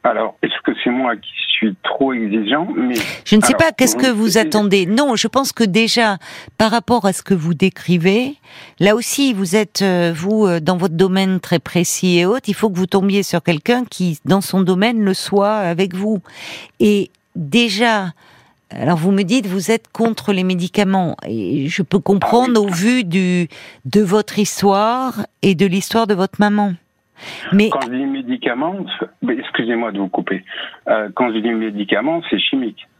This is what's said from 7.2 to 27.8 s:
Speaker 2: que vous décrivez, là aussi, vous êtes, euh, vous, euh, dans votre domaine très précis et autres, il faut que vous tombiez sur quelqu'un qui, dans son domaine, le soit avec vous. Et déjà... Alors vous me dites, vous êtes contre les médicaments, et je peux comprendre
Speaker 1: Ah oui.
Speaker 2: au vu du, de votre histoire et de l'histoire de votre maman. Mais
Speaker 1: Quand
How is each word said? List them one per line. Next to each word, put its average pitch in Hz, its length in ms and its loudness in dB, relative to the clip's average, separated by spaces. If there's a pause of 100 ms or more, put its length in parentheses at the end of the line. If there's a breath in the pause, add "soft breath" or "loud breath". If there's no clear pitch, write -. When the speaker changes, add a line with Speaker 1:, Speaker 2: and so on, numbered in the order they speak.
Speaker 2:
que - 120 0
vous 165 180 0
décrivez, 190 840 0 (420 loud breath)
là 202 160 4
aussi, 247 400 0
vous 190 220 -2
êtes, - 260 0
euh, 175 340 2
vous, 202 300 0
euh, 170 120 2
dans 180 200 0
votre 165 160 -2
domaine 190 440 2
très 170 200 0
précis 175 580 0
et 175 80 4
autres, 220 240 0
il 196 60 -2
faut 214 160 0
que 175 80 -4
vous 185 80 0
tombiez 196 360 0
sur 165 200 -2
quelqu'un 233 420 0
qui, 175 400 -4
dans 190 160 4
son 190 220 -2
domaine, 208 420 2
le 190 80 2
soit 202 440 0
avec 175 380 -2
vous. 202 280 -4 (560 loud breath)
Et 208 320 2 (260)
déjà... 202 760 0 (560 soft breath)
Alors 135 260 0
vous 175 160 2
me 196 120 2
dites, 208 220 0
vous 185 240 -4
êtes 226 220 0
contre 226 400 -2
les 185 120 0
médicaments, 185 720 0 (120)
et 113 400 -2
je 170 140 -4
peux 180 160 0
comprendre 233 580 2
Speaker 1:
Ah 214 40 4
oui. 202 60 2
Speaker 2:
au 190 60 -2
vu 220 320 0
du, 180 440 0 (360 loud breath)
de 165 160 2
votre 208 380 0
histoire 214 880 0 (160)
et 196 120 4
de 180 120 2
l'histoire 196 400 0
de 202 80 0
votre 185 240 -2
maman. 208 340 2 (800 loud breath)
Mais 208 160 4
Speaker 1:
Quand - 140 -2